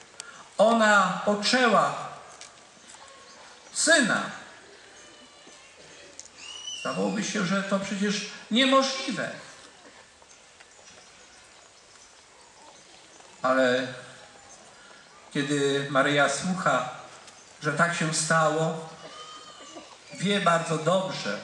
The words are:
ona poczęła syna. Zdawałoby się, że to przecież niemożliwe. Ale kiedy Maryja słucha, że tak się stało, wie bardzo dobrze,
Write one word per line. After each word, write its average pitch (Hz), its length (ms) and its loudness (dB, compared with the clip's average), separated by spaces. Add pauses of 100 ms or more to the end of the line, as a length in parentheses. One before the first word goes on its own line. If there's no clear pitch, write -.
(580)
ona 208 680 4
poczęła 208 840 2 (1600)
syna. 269 500 2 (2500)
Zdawałoby 196 440 -4
się, 196 220 -4
że 190 160 0
to 190 180 -2
przecież 202 460 -4 (240)
niemożliwe. 254 800 2 (4000)
Ale 131 440 2 (1500)
kiedy 139 560 0
Maryja 139 380 4
słucha, 151 600 0 (760)
że 147 100 0
tak 165 240 2
się 156 180 -2
stało, 160 720 0 (1300)
wie 185 260 0
bardzo 165 380 2
dobrze, 160 640 0